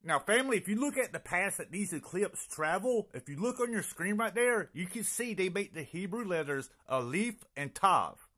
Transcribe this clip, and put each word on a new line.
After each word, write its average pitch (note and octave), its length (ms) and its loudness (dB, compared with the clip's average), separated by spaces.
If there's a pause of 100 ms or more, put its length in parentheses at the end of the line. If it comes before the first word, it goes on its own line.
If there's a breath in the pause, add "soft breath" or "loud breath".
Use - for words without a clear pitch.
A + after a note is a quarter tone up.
Now, D#3 160 4
family, B3 380 4
if F3+ 100 -2
you G#3 80 2
look C4+ 200 0
at B3 160 0
the E3 80 -6
paths F#3 380 0
that - 140 -10
these F#3 200 -4
eclipses F3+ 540 -4
travel, G3 680 0
if B2 120 -10
you C#3+ 100 -8
look A#3+ 220 -2
on A#3+ 120 0
your G#3 120 0
screen F#3+ 320 -4
right G#3+ 200 0
there, A#3 380 2
you F3 120 -4
can G#3+ 180 -6
see A#3 300 -2
they F#3 160 2
make F#3+ 240 -4
the D#3+ 80 -6
Hebrew F#3+ 420 -4
letters D3 460 -2 (180 soft breath)
Aleph C#3 560 0 (140)
and C#3 160 -6
Tav C3+ 460 4 (180)